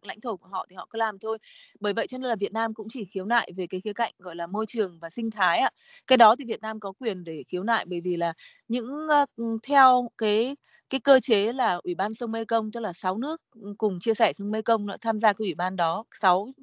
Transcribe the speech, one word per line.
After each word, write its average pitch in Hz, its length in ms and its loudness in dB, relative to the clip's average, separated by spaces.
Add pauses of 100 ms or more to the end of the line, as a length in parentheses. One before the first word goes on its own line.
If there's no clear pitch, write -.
lãnh 208 180 -12
thổ 220 160 -6
của 185 120 -18
họ 190 220 -8
thì 185 60 -18
họ 180 140 -10
cứ 226 80 -10
làm 220 200 -2
thôi. 220 200 -6 (420)
Bởi 202 120 -2
vậy 208 140 -2
cho 254 120 -10
nên 254 100 -4
là 233 80 0
Việt 196 160 -4
Nam 220 220 -2
cũng 208 160 -12
chỉ 233 140 -8
khiếu 185 200 -8
nại 226 320 -2
về 185 100 -6
cái 185 140 -8
khía 208 120 -8
cạnh, 180 260 -4
gọi 175 180 -14
là, 170 100 -8
môi 202 200 -6
trường 190 320 -6
và 165 120 -12
sinh 226 200 -6
thái 185 280 2
ạ. 254 120 2 (360)
Cái 254 120 4
đó 226 200 10
thì 277 60 -10
Việt 226 160 -6
Nam 220 200 -10
có 196 120 -10
quyền 190 320 -6
để 160 240 -8
khiếu 180 140 -4
nại 220 220 0
bởi 175 160 -6
vì 175 160 -2
là 170 160 -2 (360)
những, 254 400 -4
ơ, 294 180 4 (100)
ừ, 226 80 -6 (180)
theo 254 460 6 (100)
cái, 226 380 0 (340)
cái 262 100 -2
cơ 262 220 8
chế 214 300 2
là 226 300 0
Ủy 180 120 -4
ban 202 200 -2
sông 226 180 -6
Mekong, 220 400 -2
tức 233 80 -8
là 220 120 -4
sáu 196 260 -4
nước, 302 220 -6 (220)
ừ, 202 160 -10
cùng 190 220 0
chia 226 140 0
sẻ 208 180 2
sông 202 180 -6
Mekong 220 360 0
nó 202 140 -6
tham 220 200 -2
gia 214 120 4
cái 214 140 -4
ủy 170 80 -2
ban 185 220 -4
đó, 175 280 -2 (160)
sáu 190 280 4 (140)